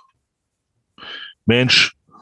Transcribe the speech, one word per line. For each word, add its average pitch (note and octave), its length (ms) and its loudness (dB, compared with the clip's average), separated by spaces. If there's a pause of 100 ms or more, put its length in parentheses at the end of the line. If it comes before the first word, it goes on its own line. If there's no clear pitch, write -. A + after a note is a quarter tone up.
(1500)
Mensch. B2 500 2 (260)